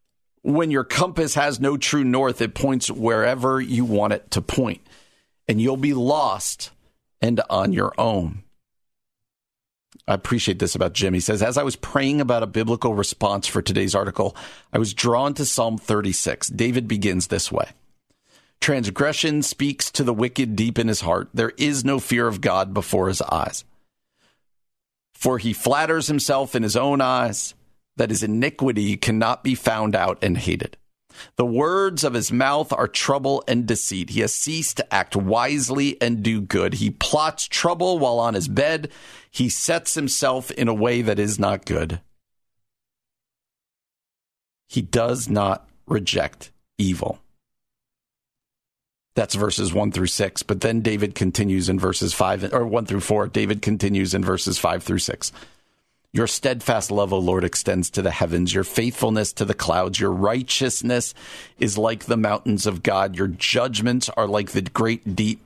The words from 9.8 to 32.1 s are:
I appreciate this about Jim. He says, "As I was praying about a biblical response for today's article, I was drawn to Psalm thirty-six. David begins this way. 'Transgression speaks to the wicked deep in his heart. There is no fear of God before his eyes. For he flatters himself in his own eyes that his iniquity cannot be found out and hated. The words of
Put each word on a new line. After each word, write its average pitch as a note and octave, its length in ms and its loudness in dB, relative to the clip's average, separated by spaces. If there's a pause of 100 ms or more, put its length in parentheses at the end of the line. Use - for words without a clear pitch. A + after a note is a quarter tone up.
I G2 80 2
appreciate G2 440 0
this - 160 0
about F#2 180 0
Jim. F#2+ 200 2
He F2+ 60 2
says, G#2 240 0
"As A#2+ 140 2
I C#3+ 60 2
was C3+ 120 -2
praying C#3+ 460 0
about A#2+ 220 2
a G#2+ 40 -2
biblical A2+ 480 0
response G2+ 520 0
for - 140 0
today's F#2+ 320 0
article, G2 420 0 (380)
I A2+ 60 2
was G#2+ 160 0
drawn B2 400 2
to D3 100 -4
Psalm A2+ 320 0
thirty-six. G2+ 680 -2
David A#2+ 400 0
begins G2+ 400 0
this - 240 -2
way. - 180 -2 (920)
'Transgression D3 840 0
speaks - 480 -2
to - 120 -2
the A#2+ 100 2
wicked A#2+ 420 0
deep A2+ 240 2
in A2+ 80 2
his G#2+ 140 0
heart. F2+ 320 0
There A2+ 240 0
is C#3 280 0
no C#3 140 2
fear A#2 280 0
of G2+ 140 -2
God F#2+ 320 0
before F#2+ 360 0
his F#2+ 120 -2
eyes. - 420 -2 (1500)
For B2+ 240 0
he A2 160 -2
flatters D#3 540 2
himself C#3 480 0
in A#2 80 2
his G#2+ 120 -2
own C#3 240 2
eyes B2+ 540 0 (420)
that A2+ 140 0
his G#2+ 140 -2
iniquity A2 720 0
cannot A2+ 460 0
be C3 120 0
found A2 400 0
out F#2 280 2
and F#2 140 2
hated. - 400 -4 (580)
The B2 100 2
words D#3+ 600 0
of C3 80 0